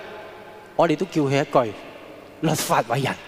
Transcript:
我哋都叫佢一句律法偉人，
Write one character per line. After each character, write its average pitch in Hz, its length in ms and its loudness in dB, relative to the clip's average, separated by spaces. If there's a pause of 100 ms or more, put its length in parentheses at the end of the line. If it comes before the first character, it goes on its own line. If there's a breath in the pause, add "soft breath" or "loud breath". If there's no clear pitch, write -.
(760)
我 165 140 6
哋 151 60 4
都 180 100 -2
叫 160 180 0
佢 139 180 4
一 135 280 4
句 95 40 -8 (680)
律 156 120 4
法 147 300 2
偉 120 200 0
人， - 120 -2 (120)